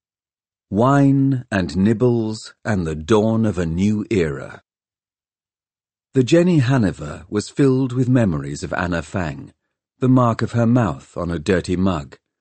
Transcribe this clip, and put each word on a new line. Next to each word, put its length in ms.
Wine 800
and 260
nibbles 760
and 200
the 100
dawn 500
of 140
a 80
new 420
era. 540
The 80
Jenny 340
Hanover 720
was 200
filled 440
with 160
memories 540
of 100
Anna 300
Fang, 500
the 100
mark 320
of 120
her 120
mouth 500
on 140
a 80
dirty 380
mug, 420